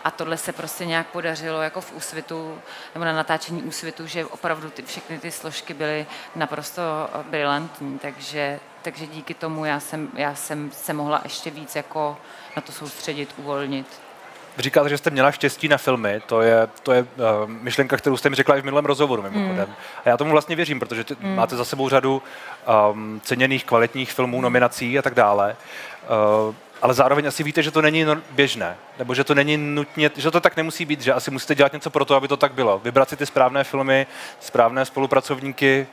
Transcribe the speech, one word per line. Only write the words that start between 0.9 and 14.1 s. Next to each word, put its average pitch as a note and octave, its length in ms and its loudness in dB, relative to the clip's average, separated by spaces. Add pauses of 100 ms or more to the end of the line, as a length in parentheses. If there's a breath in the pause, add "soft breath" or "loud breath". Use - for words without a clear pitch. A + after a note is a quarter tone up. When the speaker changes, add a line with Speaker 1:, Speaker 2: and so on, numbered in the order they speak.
Speaker 1:
podařilo D#3+ 540 -6
jako D#3 200 -6
v - 120 -16
Úsvitu, D#3+ 680 -10 (340 loud breath)
nebo E3 100 -4
na D#3+ 80 0
natáčení D#3+ 500 -2
Úsvitu, D#3+ 440 -10
že D#3+ 180 -6
opravdu D#3+ 440 -8
ty, C3+ 140 -16
všechny D#3+ 360 -12
ty E3 120 -10
složky - 420 -12
byly D3+ 320 -4 (300 loud breath)
naprosto, D3+ 460 -6 (320)
eh, D3 160 -8
brilantní. C#3+ 720 -4
Takže, C#3+ 600 -8 (220)
takže D#3+ 260 -12
díky D#3 260 -14
tomu D#3+ 320 -8
já D3 140 -2
jsem, D#3 360 -8
já C#3+ 200 -4
jsem D3 360 -8
se - 220 -8
mohla D3+ 300 -2
ještě - 280 -10
víc D3 240 -14
jako D3 420 -4 (380 loud breath)
na D3+ 60 -6
to - 100 -16
soustředit, C#3+ 680 -10
uvolnit. C#3 500 -4 (680)